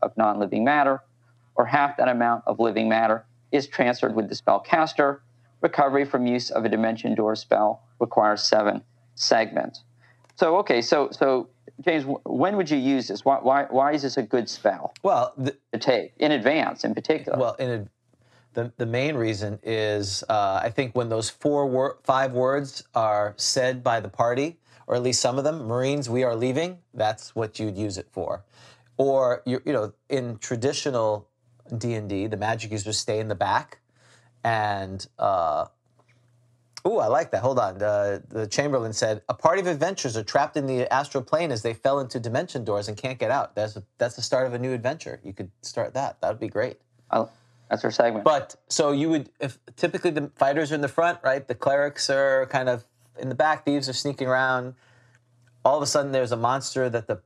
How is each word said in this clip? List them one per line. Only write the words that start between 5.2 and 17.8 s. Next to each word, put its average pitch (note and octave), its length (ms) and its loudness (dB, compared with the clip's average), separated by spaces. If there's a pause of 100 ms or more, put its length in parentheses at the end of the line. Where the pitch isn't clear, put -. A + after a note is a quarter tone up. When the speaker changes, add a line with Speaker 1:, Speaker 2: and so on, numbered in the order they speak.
Speaker 1:
Recovery C#3 420 4
from B2+ 220 0
use A#2+ 240 0
of A#2 160 0
a - 20 0
dimension A2 460 0
door G#2+ 220 2
spell G#2+ 460 2 (160)
requires G#2+ 440 2
seven G#2 400 2 (320)
segments. - 680 0 (520)
So, E3+ 240 4
okay, C3 240 2
so, C#3+ 280 4
so C3 380 2 (320)
James, D#3+ 220 0
w-, C3+ 220 -4
when F3+ 340 0
would F3 120 0
you D3+ 60 2
use C3 320 2
this? G2+ 160 -6
Why, C3+ 160 4
why, C3+ 300 4
why C3+ 220 4
is D3 100 0
this C3+ 160 -2
a C3 40 4
good A2+ 280 0
spell - 420 0 (100)
Speaker 2:
Well, C#3 360 2
the C3+ 180 -4 (160)
Speaker 1:
to A2+ 60 -4
take A2+ 400 0
in D3+ 140 4
advance, C#3 520 0
in A2 100 -2
particular? C3+ 440 -2
Speaker 2:
Well, A#2+ 160 0
in B2+ 160 -4
a, G#2+ 160 -4 (680)